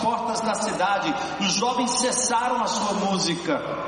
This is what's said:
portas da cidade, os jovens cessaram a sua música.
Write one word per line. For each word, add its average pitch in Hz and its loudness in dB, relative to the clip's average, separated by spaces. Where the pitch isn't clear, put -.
portas 220 0
da 220 0
cidade, 180 0
os 196 0
jovens 226 2
cessaram 240 0
a 202 0
sua 208 0
música. 165 0